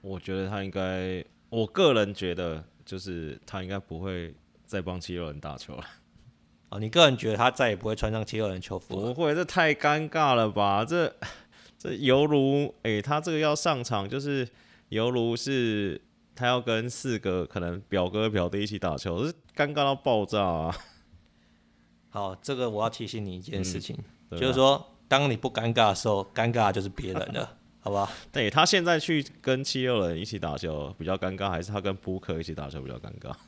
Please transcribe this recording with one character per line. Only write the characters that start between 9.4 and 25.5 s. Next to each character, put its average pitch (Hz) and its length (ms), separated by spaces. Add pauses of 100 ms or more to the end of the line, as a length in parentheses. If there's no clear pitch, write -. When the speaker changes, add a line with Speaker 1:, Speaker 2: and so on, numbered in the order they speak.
Speaker 1:
太 165 300
尴 151 340
尬 147 280
了 113 120
吧？ 101 360
这， 165 280 (640)
这 - 180
犹 131 300
如， 143 480 (100)
哎， 107 200
他 147 180
这 165 120
个 151 80
要 151 160
上 143 260
场， 101 260
就 135 120
是 139 280 (420)
犹 113 200
如 117 260
是 110 640 (340)
他 123 120
要 123 120
跟 117 300
四 123 300
个 92 260
可 - 160
能 87 220
表 90 260
哥 107 220
表 92 180
弟 101 140
一 107 40
起 101 120
打 82 180
球， 92 300
是 170 60 (220)
尴 147 140
尬 147 60
到 139 200
爆 117 300
炸 104 180
啊！ 85 320 (1300)
Speaker 2:
好， 98 280
这 - 180
个 123 140
我 104 140
要 113 80
提 113 160
醒 107 180
你 92 120
一 90 40
件 95 220
事 92 160
情， - 200
Speaker 1:
嗯， - 60 (260)
对 85 80
啊。 - 20
Speaker 2:
就 127 80
是 127 60
说， 135 420 (100)
当 139 240
你 113 60
不 131 160